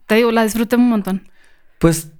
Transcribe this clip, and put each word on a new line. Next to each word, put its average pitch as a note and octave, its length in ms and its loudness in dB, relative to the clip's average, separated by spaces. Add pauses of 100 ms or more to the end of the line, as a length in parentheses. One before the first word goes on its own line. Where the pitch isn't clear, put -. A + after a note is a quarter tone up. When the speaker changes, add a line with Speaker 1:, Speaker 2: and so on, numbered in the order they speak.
Speaker 1:
Te G#3+ 100 0
digo, A#3 160 2
la A3+ 120 2
disfruté A3 320 -2
un A#3+ 140 4
montón. F#3+ 380 -4 (520)
Speaker 2:
Pues, D#3+ 400 0